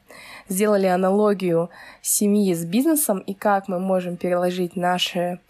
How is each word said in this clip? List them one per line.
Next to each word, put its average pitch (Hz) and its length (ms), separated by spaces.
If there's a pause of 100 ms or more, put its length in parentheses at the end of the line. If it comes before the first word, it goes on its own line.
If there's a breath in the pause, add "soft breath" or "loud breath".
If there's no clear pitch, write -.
(480 loud breath)
Сделали 196 380
аналогию 185 840 (320 loud breath)
семьи 202 520
с 165 100
бизнесом 240 540
и 190 160
как 196 340
мы 180 100
можем 180 380
переложить 180 600
наши 175 640 (120)